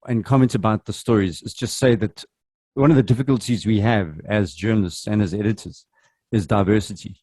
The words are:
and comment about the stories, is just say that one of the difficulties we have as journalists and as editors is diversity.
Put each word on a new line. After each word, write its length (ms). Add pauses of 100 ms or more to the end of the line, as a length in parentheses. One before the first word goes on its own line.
and 180
comment 300
about 300
the 80
stories, 480
is 120
just 240
say 180
that 280 (500)
one 180
of 60
the 60
difficulties 600
we 140
have 460
as 280
journalists 540
and 140
as 120
editors 520 (460)
is 160
diversity. 760